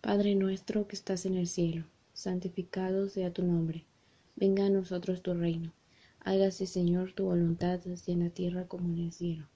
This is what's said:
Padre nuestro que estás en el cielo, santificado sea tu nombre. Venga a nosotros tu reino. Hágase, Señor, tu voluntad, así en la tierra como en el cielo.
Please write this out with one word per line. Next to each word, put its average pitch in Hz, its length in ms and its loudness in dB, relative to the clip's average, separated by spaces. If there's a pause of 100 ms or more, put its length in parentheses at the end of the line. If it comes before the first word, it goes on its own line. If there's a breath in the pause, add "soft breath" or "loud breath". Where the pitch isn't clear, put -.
Padre 202 340 2
nuestro 190 500 0
que 202 120 -12
estás 190 280 -6
en 185 100 0
el 175 120 0
cielo, 165 380 -2 (260)
santificado 185 960 -2
sea 185 240 -4
tu 180 120 -2
nombre. 165 420 0 (500 soft breath)
Venga 196 300 4
a 196 40 4
nosotros 185 520 0
tu 180 120 -2
reino. 165 380 0 (480 soft breath)
Hágase, 190 480 2
Señor, 180 460 2
tu 196 100 -2
voluntad, 175 640 2
así 175 240 -6
en 175 80 2
la 175 120 0
tierra 180 360 -4
como 180 220 -4
en 170 100 -2
el 170 140 -4
cielo. 160 420 -4